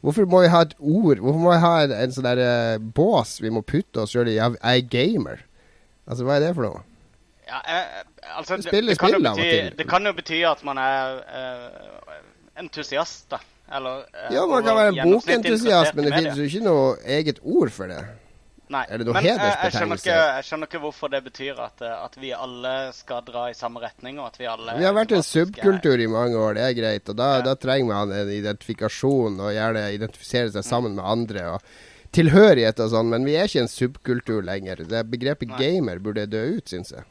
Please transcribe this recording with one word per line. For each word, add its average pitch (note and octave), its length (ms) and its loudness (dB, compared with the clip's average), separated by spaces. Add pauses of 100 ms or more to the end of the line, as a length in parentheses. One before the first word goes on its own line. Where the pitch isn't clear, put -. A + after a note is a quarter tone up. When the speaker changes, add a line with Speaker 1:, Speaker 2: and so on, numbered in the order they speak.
Speaker 1:
hvorfor F3+ 240 2
må F#3 160 8
vi E3+ 80 8
ha E3+ 140 6
et D#3 160 -14
ord? D3+ 420 4
Hvorfor C#3+ 220 2
må F3 80 8
vi E3 100 6
ha E3+ 80 6 (140)
en, C3+ 100 -2
en B2+ 220 -2
sånn B2+ 100 -2
der, B2 160 2
eh, A#2+ 320 2 (220)
bås D#3+ 420 2
vi A2 160 -4
må G#2+ 80 -2
putte C#3 400 -4
oss G2+ 140 -6
selv A#2 160 2
i? - 20 0
«Jeg, A2+ 240 0
jeg B2 240 2
er A#2+ 80 -8
gamer.» B2+ 540 0 (600)
Altså, B2 200 -6
hva C#3+ 140 2
er D#3 80 2
det - 100 -2
for A2+ 80 -2
noe? - 160 -10 (640)
Speaker 2:
Ja, B2+ 160 -10
eh, E3 380 -6 (340)
altså, E3 240 -6
Speaker 1:
Du G3 80 -8
Speaker 2:
det, E3+ 60 -4
Speaker 1:
spiller G#3 240 2
Speaker 2:
det D3 40 -8
kan F#3+ 140 4
jo F#3+ 60 4
Speaker 1:
spill D3+ 100 4
av G#2 80 -2
og E3 60 0
Speaker 2:
bety, E3+ 100 2
Speaker 1:
til. D#3+ 140 2 (100)
Speaker 2:
det D#3+ 100 -4
kan F#3 220 2
jo - 80 -2
bety E3 220 -4 (100)
at D3 160 0
man C3+ 160 -4
er, C3 380 -2 (100)
eh, B2 880 -14 (420)
entusiast, D3+ 720 -6
da. A#2+ 80 -8 (320)
Eller, C3 300 -8 (100)
eh, - 240 -10
Speaker 1:
Ja, E4+ 120 0
man C4 180 2
kan A3+ 100 2
Speaker 2:
over A3 80 4
Speaker 1:
være G#3 80 6
en F#3 80 0
Speaker 2:
gjennomsnittet G#3+ 460 4
Speaker 1:
bokentusiast, A3 180 2
Speaker 2:
interessert F3 320 4
i - 20 -6
Speaker 1:
men D3 100 0
det D3 80 2
Speaker 2:
media. D#3+ 100 2
Speaker 1:
finnes C#3 140 -4
jo D3 120 -2
ikke G#3 160 -4
noe C3+ 400 4
eget D3 380 -2
ord A#3+ 300 2
for F#2+ 160 -10
det. D#2 120 -10 (720)
Speaker 2:
Nei, C3+ 160 -2
Speaker 1:
Er A2 80 -6
det A#2 80 -4
noe A#2+ 80 0
Speaker 2:
men, F#3 80 2
eh, E3+ 80 2
jeg - 80 2
skjønner G3+ 240 0
Speaker 1:
hedersbetegnelse? E3+ 480 -2
Speaker 2:
ikke, D#3+ 260 4
jeg C3+ 120 -6
skjønner D#3 220 -8
ikke E3 120 -8
hvorfor D3 320 -8
det C#3 100 -2
betyr C3 380 -12
at, A#2 240 -12
eh, A2+ 200 -8
at A#2+ 120 -16
vi C3 160 -12
alle B2+ 600 -8
skal - 280 -10
dra A#2+ 280 -8
i A#2 40 -12
samme A#2+ 280 -10
retning, B2 380 -14
og C3+ 80 -12
at - 140 -18
vi B2 80 -10
alle A2+ 280 -8
Speaker 1:
Vi E3 80 -2
har G3 80 2
vært A3 200 0
en G3+ 80 4
Speaker 2:
automatisk - 160 -2
er E3 80 4
Speaker 1:
subkultur F3+ 560 2
i A2+ 80 0
mange A#2 280 0
år, G#2+ 200 2
det A2+ 80 0
er B2+ 160 0
greit, G#2+ 280 -2
og G#2 80 -6
da, C3+ 200 2
Speaker 2:
Ja. B2+ 40 2
Speaker 1:
da C3 140 0
trenger C3 380 0
man G2+ 180 -2
en G2+ 180 -4
identifikasjon, G#2+ 1120 -2
og G#2 140 -2
gjerne G#2+ 400 -2
identifisere A2+ 580 -4
seg G2+ 140 -6
sammen A#2+ 300 -2
med F#2 100 -6
andre, G#2 480 -2
og G2 80 -8 (500)
tilhørighet D#3+ 680 6
og A2 100 0
sånn, A2+ 200 2
men A#2 160 0
vi D3 100 0
er F3+ 100 0
ikke D3+ 160 0
en A#2 60 0
subkultur B2 720 -4
lenger. F#2 460 -8
Det A2+ 220 -4
begrepet B2+ 400 -4
Speaker 2:
Nei. B2+ 80 -10
Speaker 1:
gamer C3 420 0
burde G#2 280 -4
dø A2 300 -4
ut, - 80 -10
synes F2+ 260 -10
jeg. G#2+ 200 -16